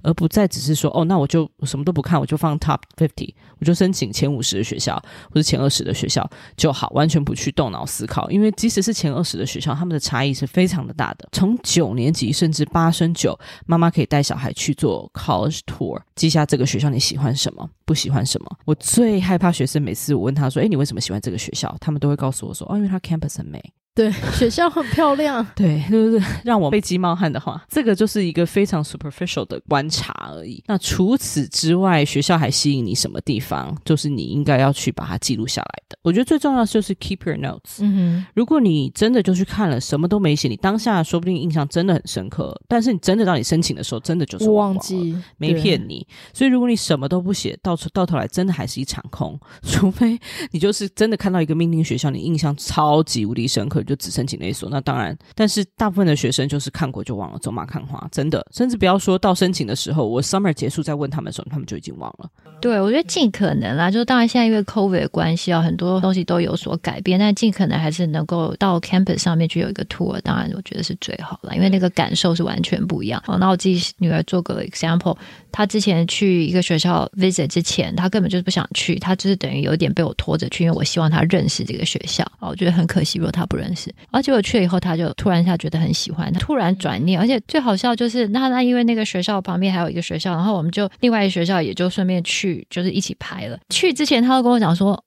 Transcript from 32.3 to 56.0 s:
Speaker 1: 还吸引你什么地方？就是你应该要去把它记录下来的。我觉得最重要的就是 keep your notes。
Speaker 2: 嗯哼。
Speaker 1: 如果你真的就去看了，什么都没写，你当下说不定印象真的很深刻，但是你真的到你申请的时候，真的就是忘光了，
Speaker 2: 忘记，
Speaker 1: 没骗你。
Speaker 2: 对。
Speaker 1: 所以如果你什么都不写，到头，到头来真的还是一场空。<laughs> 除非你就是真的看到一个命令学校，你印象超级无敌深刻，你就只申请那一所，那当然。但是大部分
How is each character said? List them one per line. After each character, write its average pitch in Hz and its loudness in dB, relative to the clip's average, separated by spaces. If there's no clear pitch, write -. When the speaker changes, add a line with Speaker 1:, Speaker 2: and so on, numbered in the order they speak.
Speaker 1:
还 143 0
吸 143 2
引 127 0
你 95 -2
什 - -2
么 - -8
地 110 -2
方？ 73 -6
就 156 4
是 147 -2
你 117 -2
应 117 -2
该 135 2
要 135 4
去 - -2
把 - -8
它 - -6
记 - -2
录 110 -4
下 - -6
来 - -14
的。 - -20
我 170 2
觉 202 4
得 254 2
最 311 4
重 277 2
要 254 2
的 226 4
就 220 2
是 202 -2
keep - -6
your 151 -2
notes。 - -10
Speaker 2:
嗯 202 2
哼。 180 2
Speaker 1:
如 233 2
果 311 4
你 156 4
真 220 2
的 240 4
就 185 2
去 185 2
看 208 -2
了， 127 0
什 - -2
么 170 0
都 208 2
没 156 4
写， 147 -2
你 113 -2
当 196 0
下 214 2
说 170 0
不 170 -6
定 180 0
印 165 -2
象 147 0
真 170 0
的 180 4
很 - -4
深 95 -8
刻， - -6
但 240 2
是 226 2
你 170 -2
真 190 2
的 226 2
到 180 2
你 120 0
申 160 2
请 170 0
的 73 -10
时 - -6
候， 110 -6
真 160 -2
的 170 0
就 92 -12
是 220 0
忘 214 6
光 208 2
了， - -
Speaker 2:
忘 190 -4
记， 175 -4
Speaker 1:
没 160 2
骗 160 2
你。 65 -14
Speaker 2:
对。 - -
Speaker 1:
所 269 2
以 262 6
如 247 4
果 247 2
你 233 4
什 156 0
么 139 -4
都 180 0
不 185 -2
写， - -6
到 175 0
头， 160 -8
到 185 0
头 170 -2
来 - -2
真 185 -2
的 190 2
还 - -4
是 - -8
一 135 -4
场 - -8
空。 - -6
<laughs> - -20
除 - 2
非 233 2
你 160 -4
就 202 2
是 202 -4
真 220 0
的 214 0
看 190 0
到 175 2
一 151 0
个 156 0
命 170 2
令 160 2
学 120 -2
校， 139 0
你 - -6
印 160 -2
象 147 0
超 151 2
级 117 -2
无 110 -2
敌 117 -2
深 107 -2
刻， 117 0
你 123 -4
就 139 0
只 - -10
申 143 -2
请 - -8
那 80 -6
一 - -4
所， - -8
那 139 -4
当 135 -2
然。 107 -4
但 220 2
是 202 0
大 214 0
部 175 -4
分 196 4